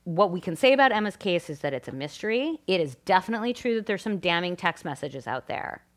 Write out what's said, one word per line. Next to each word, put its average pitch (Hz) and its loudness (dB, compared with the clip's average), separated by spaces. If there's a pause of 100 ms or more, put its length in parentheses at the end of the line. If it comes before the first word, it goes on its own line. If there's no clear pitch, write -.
what 175 4
we 180 -4
can 165 -4
say 262 6
about 269 6
Emma's 208 0
case 175 -2
is 147 -10
that 143 -2
it's 127 -8
a 135 -8
mystery. 220 -4
It 185 2
is 139 -2 (100)
definitely 214 2
true 233 -2
that 214 -4
there's 202 -2
some 208 -2
damning 175 0
text 170 -2
messages 139 -8
out 120 -6
there. - -8 (140)